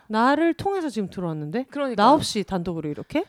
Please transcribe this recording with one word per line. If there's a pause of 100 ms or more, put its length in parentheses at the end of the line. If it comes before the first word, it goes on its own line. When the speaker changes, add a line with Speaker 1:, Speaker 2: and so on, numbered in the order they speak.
Speaker 1:
나를
통해서
지금
들어왔는데.
Speaker 2:
그러니까요.
Speaker 1:
나
없이
단독으로
이렇게?